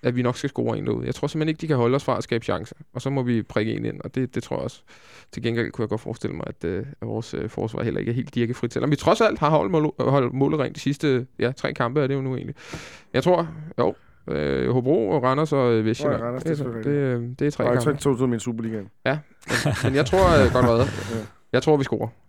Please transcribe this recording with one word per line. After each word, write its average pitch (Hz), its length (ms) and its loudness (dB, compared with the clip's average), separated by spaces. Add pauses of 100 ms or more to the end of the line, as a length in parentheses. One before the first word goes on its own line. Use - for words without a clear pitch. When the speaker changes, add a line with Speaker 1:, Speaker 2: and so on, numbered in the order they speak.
Speaker 1:
at 123 120 0
vi 123 60 0
nok 120 160 0
skal 143 120 -4
score 117 280 -2
en 101 80 -6
derude. 117 200 -2
Jeg 123 100 -4
tror - 120 -4
simpelthen 156 220 -2
ikke, 160 120 -4
de 165 60 -8
kan 151 80 2
holde 123 200 4
os 139 80 0
fra 120 140 0
at 113 60 -4
skabe 113 200 -2
chancer. 90 320 -6 (180)
Og 131 80 -8
så 135 80 -2
må 139 140 0
vi 120 180 2
prikke 110 320 -2
en 110 120 -4
ind, 107 160 -6
og - 140 -10
det, 131 200 -4
det 120 80 -4
tror - 120 -6
jeg - 80 -4
også. - 180 -8 (500)
Til 117 120 -10
gengæld 117 280 -2
kunne - 120 -4
jeg 107 60 -4
godt 107 120 -4
forestille - 340 -6
mig, - 120 -6
at, - 160 -12
øh, 92 220 -4 (160)
at 113 60 -8
vores, 110 260 -6
øh, - 160 -4
forsvar 110 340 -4
heller 110 160 -2
ikke 50 100 -4
er 117 60 -2
helt 135 200 -6
dirkefrit, 120 380 -2
selvom 131 180 0
vi 147 40 4
trods - 260 2
alt 202 180 2
har 151 100 2
holdt 156 220 2
mål-, 151 280 2
holdt 127 340 2
målet 143 260 2
rent 127 160 -2
de - 40 -14
sidste, 135 480 0 (120)
ja, 123 120 2
tre - 220 -4
kampe 127 280 0
er 135 60 2
det 135 80 0
jo 135 60 -2
nu 131 140 -4
egentlig. - 200 -8 (580)
Jeg 127 100 2
tror, 170 240 4 (320)
jo, 104 160 2 (340)
øh, 69 420 0
Hobro 143 380 2
og 143 140 2
Randers 143 300 2
og, 123 200 4
øh, 110 120 2
Vestsjælland. 120 380 0
Speaker 2:
Randers, 123 200 -6
det 160 80 -4
er 156 40 0
Speaker 1:
Det 143 40 -6
er, 143 40 -2
Speaker 2:
selvfølgelig 117 280 -4
Speaker 1:
det, 147 60 0
øh, 127 260 0 (160)
det 143 80 2
er 147 40 0
tre - 120 -4
Speaker 2:
Og 120 100 2
jeg 123 100 2
Speaker 1:
kampe. 147 180 0
Speaker 2:
tror, 139 120 2
to, 117 60 -2
to 131 80 2
med 117 120 0
Superligaen. 113 480 -6 (180)
Speaker 1:
Ja, 135 120 0 (480)
men, 147 80 2 (100)
men 131 120 2
jeg 143 100 4
tror, 175 400 6
øh, 117 80 4
godt 123 120 4
været. 120 220 4
Speaker 2:
<laughs> 101 280 -6
Ja. - 20 -2 (360)
Speaker 1:
Jeg 127 100 4
tror, 151 140 6
vi 139 60 2
scorer. 113 240 -2 (220)